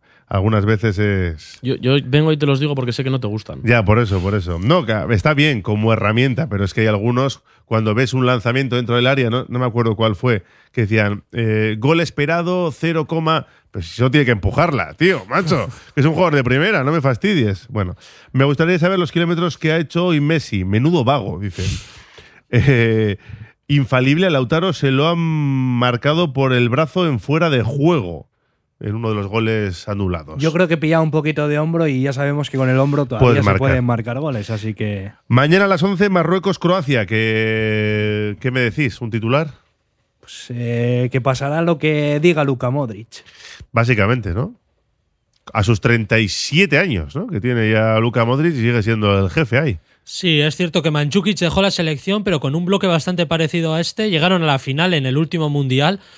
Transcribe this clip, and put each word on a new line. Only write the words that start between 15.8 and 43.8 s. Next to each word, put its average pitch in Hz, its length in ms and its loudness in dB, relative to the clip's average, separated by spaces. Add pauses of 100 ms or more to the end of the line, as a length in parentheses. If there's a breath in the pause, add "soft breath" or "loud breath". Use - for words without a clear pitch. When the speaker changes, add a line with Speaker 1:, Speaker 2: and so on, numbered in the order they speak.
Speaker 2:
<laughs> - 140 -20
Speaker 1:
que 139 60 2
es 131 60 4
un 160 60 2
jugador 160 220 2
de 143 80 2
primera, 143 400 2
no 139 80 0
me 165 100 0
fastidies". 127 680 0
Bueno, 92 260 -4 (360 loud breath)
me 131 140 2
gustaría 160 340 2
saber 185 200 2
los 175 120 -2
kilómetros 170 480 -2
que 156 140 0
ha 160 40 0
hecho 170 300 -2
hoy 160 140 2
Messi. 143 420 -2
"Menudo 123 400 2
vago", 107 360 -2
dicen. 92 260 -6
<laughs> - 100 -2 (720 loud breath)
Eh, 113 680 2 (500 loud breath)
"infalible 143 600 2
a - 20 2
Lautaro, 156 440 0
se 139 180 0
lo 139 180 2
han 170 100 0
marcado 139 1120 0
por 135 200 0
el 123 160 2
brazo 160 380 0
en 127 120 0
fuera 160 300 0
de 127 140 2
juego", 135 640 -2 (520)
en 104 160 -6
uno 113 140 -4
de 107 60 -2
los 101 120 -4
goles 107 600 -2
anulados. 90 540 -4
Speaker 3:
Yo 160 120 0
creo 175 140 2
que 165 100 -2
pillaba 160 260 0
un 156 80 -2
poquito 147 360 -2
de 147 100 0
hombro 165 300 0
y 131 140 0
ya 139 120 -2
sabemos 143 360 -2
que 135 80 -6
con 131 120 2
el 131 80 4
hombro 143 280 2
todavía 123 200 2
Speaker 1:
Puedes 120 180 6
Speaker 3:
se - 20 2
Speaker 1:
marcar. 117 140 2
Speaker 3:
pueden 127 260 2
marcar 120 340 -2
goles, 127 300 -6
así 110 240 -6
que 101 380 -6 (160)
Speaker 1:
Mañana 151 380 4
a - 20 0
las 185 160 2
once, 196 260 2
Marruecos-Croacia, 170 960 0
que, 107 1300 0
¿qué 127 120 -4
me 131 80 -2
decís? 123 420 -2
¿Un 117 80 -6
titular? 117 380 0 (720)
Speaker 3:
Pues, - 300 -20
eh, 120 640 0
que 131 100 -2
pasará 139 400 -2
lo 170 160 2
que 147 440 0
diga 156 220 4
Luka 131 260 0
Modric. 117 540 -6 (480 loud breath)
Speaker 1:
Básicamente, 113 640 2